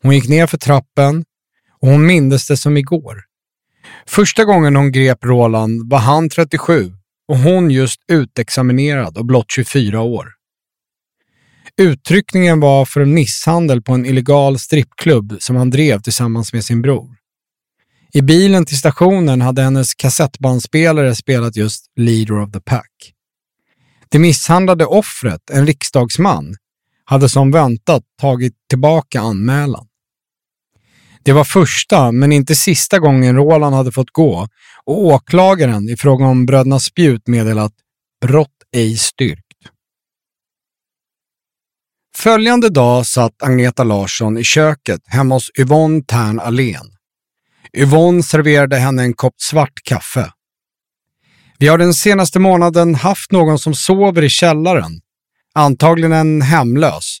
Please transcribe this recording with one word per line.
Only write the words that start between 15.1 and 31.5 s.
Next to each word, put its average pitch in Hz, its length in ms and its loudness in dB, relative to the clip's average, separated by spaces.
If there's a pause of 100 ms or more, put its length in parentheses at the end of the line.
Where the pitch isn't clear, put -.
som - 160 -4
han 127 140 0
drev 127 320 0
tillsammans 117 520 -6
med 113 120 -6
sin 117 160 -2
bror. 135 360 -4 (960)
I 147 80 2
bilen 175 440 2
till 143 120 -8
stationen 160 640 0
hade 127 200 -2
hennes 131 340 -2
kassettbandspelare 139 1200 -2
spelat 117 400 -4
just 107 300 -6 (100)
Leader 110 460 0
of 104 100 -8
the 101 100 -12
Pack. - 520 -8 (1000)
Det 147 80 4
misshandlade 170 680 2
offret, 127 640 -4
en 139 160 0
riksdagsman, 123 880 -2 (500)
hade 135 240 2
som 135 220 2
väntat 139 520 0 (180)
tagit 127 320 -2 (160)
tillbaka 139 520 -2
anmälan. 113 680 -4 (1400)
Det 139 100 2
var 147 100 4
första, 156 680 0